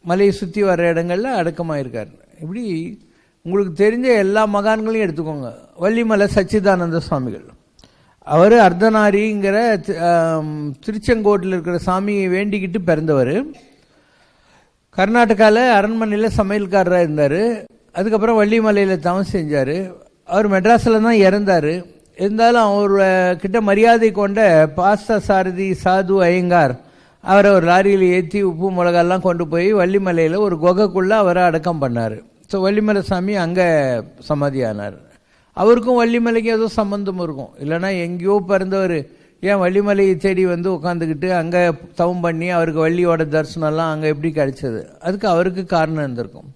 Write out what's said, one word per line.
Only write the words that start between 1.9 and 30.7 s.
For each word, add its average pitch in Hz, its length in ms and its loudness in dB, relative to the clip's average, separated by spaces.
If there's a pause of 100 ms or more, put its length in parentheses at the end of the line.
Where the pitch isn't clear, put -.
இப்படி 180 240 -12 (840)
உங்களுக்கு 185 360 -2
தெரிஞ்ச 233 240 0 (160)
எல்லா 202 200 0 (120)
மகான்களையும் 220 520 0
எடுத்துக்கோங்க. 151 440 -8 (300)
வள்ளிமலை 214 480 2
சச்சிதானந்த 185 720 0
சுவாமிகள், 127 460 -6 (800)
அவரு 180 340 6
அர்த்தநாரிங்கிற 208 1000 2 (220)
தி-, 156 260 -8
ஆம், 160 500 0 (240)
திருச்செங்கோட்டில் 208 720 -2
இருக்கிற 175 320 -4
சாமியை 196 420 -2
வேண்டிக்கிட்டு 190 600 -4
பிறந்தவர். 151 480 0 (1600)
கர்நாடகால 214 640 4 (160)
அரண்மனையில 214 580 0
சமையல்காரரா 190 680 0
இருந்தாரு. 151 400 0 (540)
அதுக்கப்புறம் 220 440 0
வள்ளிமலையில 208 580 2 (100)
தவம் 185 260 -2
செஞ்சாரு. 147 440 -2 (520)
அவர் 202 240 0
மெட்ராஸ்ல 220 500 2
தான் 226 200 4
இறந்தாரு. 185 500 2 (460)
இருந்தாலும் 226 480 2
அவர் 202 260 0 (440)
கிட்ட 202 240 -2
மரியாதை 220 520 4
கொண்ட 202 280 -2 (360)
பாஸ்த 208 500 0
சாரதி 190 400 0 (180)
சாது 190 420 2
ஐயங்கார் 175 480 2 (500)
அவரை 202 260 6
ஒரு 180 160 4
லாரியில 190 480 4
ஏத்தி 180 280 -2
உப்பு 185 280 -2
மிளகாலாம் 175 560 0
கொண்டு 170 220 0
போய் 170 260 0
வள்ளிமலையில 180 680 0
ஒரு 190 220 0
குகைக்குள்ள 185 500 2 (100)